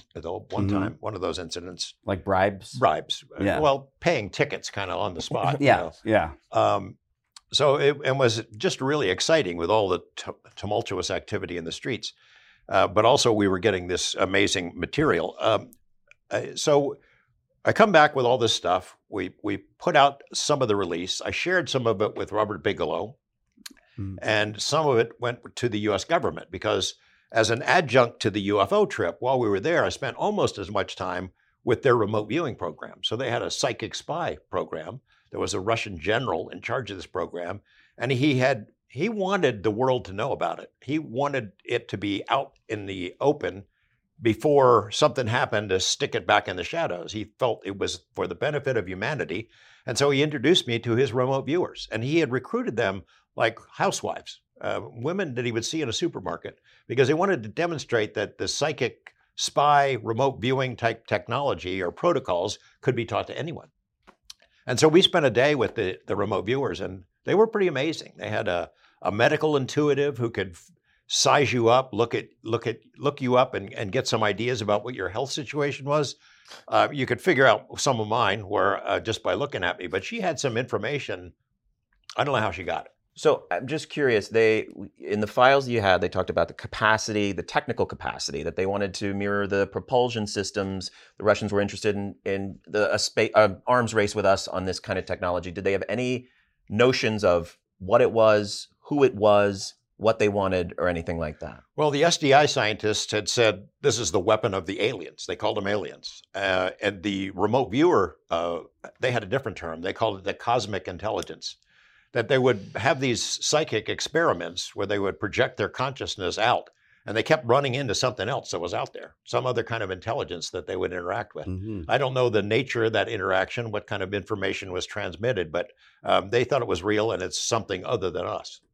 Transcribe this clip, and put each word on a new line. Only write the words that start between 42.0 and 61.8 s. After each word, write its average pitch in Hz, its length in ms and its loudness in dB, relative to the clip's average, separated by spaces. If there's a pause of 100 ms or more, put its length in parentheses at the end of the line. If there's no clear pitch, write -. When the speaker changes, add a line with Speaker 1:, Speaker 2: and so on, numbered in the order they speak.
Speaker 1:
out 139 240 0 (140)
in 104 200 -6
the 90 340 -6
open 117 440 0 (560)
before 117 720 6
something 139 360 2
happened 110 420 0
to 92 100 2
stick - 360 -2
it 101 120 -6
back 104 200 4
in 95 80 -4
the 87 80 -6
shadows. 87 500 -6
He 104 260 -8
felt 117 260 0
it 98 120 -6
was 92 360 -4
for 92 140 -4
the - 80 -10
benefit 135 420 -2
of 90 100 -2
humanity. 92 640 -6 (360)
And 120 120 -6
so 139 120 4
he 139 140 4
introduced 151 440 2
me 117 120 0
to 117 160 0
his 120 180 2
remote 131 320 0
viewers, 160 460 -4
and 110 120 -4
he 151 160 2
had 135 120 2
recruited 156 440 -4
them 98 280 -2 (320)
like 113 220 0 (160)
housewives, - 680 -4 (200)
uh, 101 220 -4
women 147 500 -6
that 123 120 -4
he 123 60 -2
would 113 140 -2
see 160 160 -4
in 127 80 -2
a 107 40 -4
supermarket, - 640 -6 (280)
because 123 200 4
he 143 80 4
wanted 175 280 2
to 107 60 -10
demonstrate 131 640 -2
that 104 240 -4
the 98 100 -4
psychic - 640 -4 (240)
spy 143 680 4
remote 113 360 0
viewing 127 360 0
type 113 320 -2
technology 104 760 -2